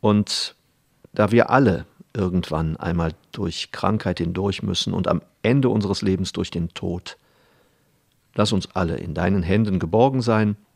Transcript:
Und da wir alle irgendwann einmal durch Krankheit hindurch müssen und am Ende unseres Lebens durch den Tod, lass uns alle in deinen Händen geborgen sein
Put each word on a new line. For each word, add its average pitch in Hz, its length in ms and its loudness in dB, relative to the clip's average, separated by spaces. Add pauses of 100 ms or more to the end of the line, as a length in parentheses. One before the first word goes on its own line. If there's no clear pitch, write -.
Und - 560 0 (560)
da 107 180 2
wir 117 200 6
alle 113 340 4 (300)
irgendwann 87 640 0
einmal 85 360 -2 (180)
durch - 380 -6
Krankheit 98 480 -2
hindurch 90 440 -2
müssen 92 320 -4
und 92 140 -2
am 87 120 0 (220)
Ende 127 260 2
unseres 101 320 0
Lebens 95 320 -2
durch 92 180 -6
den 85 200 -6
Tod, - 480 -10 (1160)
lass 104 180 2
uns 95 220 -2
alle 85 220 -2
in 60 160 -8
deinen 92 300 0
Händen 95 360 0
geborgen 113 440 2
sein 107 340 2 (200)